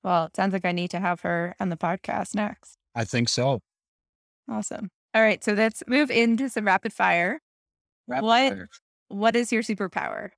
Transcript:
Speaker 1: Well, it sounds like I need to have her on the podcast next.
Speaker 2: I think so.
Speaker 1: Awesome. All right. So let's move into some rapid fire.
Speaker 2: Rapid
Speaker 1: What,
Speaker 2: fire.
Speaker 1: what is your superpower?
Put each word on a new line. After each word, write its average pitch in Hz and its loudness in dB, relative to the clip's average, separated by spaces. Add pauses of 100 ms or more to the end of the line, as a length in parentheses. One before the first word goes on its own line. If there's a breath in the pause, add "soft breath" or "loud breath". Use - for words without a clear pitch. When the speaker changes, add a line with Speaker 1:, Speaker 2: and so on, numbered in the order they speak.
Speaker 1:
Well, 175 2
it - -12
sounds 190 2
like 190 -2
I 180 2
need 175 -2
to 175 -4
have 175 -2
her 175 -2
on 185 -2
the 165 -4
podcast - -4
next. - -6 (180)
Speaker 2:
I 117 -2
think 117 0
so. 127 0 (920)
Speaker 1:
Awesome. 214 -8 (240)
All 220 4
right. 214 2
So 214 0
let's 220 0
move 262 2
into 233 2
some 214 -4
rapid 196 0
fire. 185 2 (680)
Speaker 2:
Rapid 247 -2
Speaker 1:
What, 240 4
Speaker 2:
fire. 95 -10 (400)
Speaker 1:
what 220 0
is 240 0
your 220 2
superpower? - -4